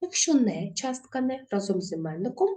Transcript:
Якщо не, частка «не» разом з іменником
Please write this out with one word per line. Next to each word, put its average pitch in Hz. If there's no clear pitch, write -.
Якщо 359
не, 202
частка 262
«не» 262
разом 196
з -
іменником 165